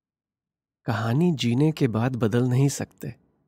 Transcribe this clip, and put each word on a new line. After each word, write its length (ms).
कहानी 500
जीने 360
के 160
बाद 280
बदल 280
नहीं 260
सकते। 460